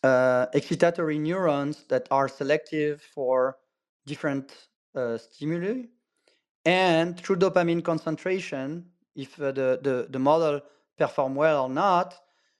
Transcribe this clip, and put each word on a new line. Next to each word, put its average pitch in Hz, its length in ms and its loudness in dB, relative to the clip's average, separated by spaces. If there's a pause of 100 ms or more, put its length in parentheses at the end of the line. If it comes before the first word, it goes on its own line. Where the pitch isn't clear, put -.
uh, 127 500 4
excitatory 160 640 0
neurons 151 680 -2
that 131 220 -2
are 139 180 2
selective 147 720 -2
for 131 560 -2 (480)
different, 139 460 -6 (440)
uh, 117 220 -4
stimuli, 175 640 -8 (840)
and 175 560 2
through 196 160 -2
dopamine 170 480 2
concentration, 165 1000 -4 (300)
if, 139 240 -14
uh, 139 120 -2
the, 131 300 0
the, 127 280 -2
the 131 80 -8
model 147 420 2 (380)
perform 135 380 0
well 147 280 4
or 131 60 -6
not, 180 440 0 (460)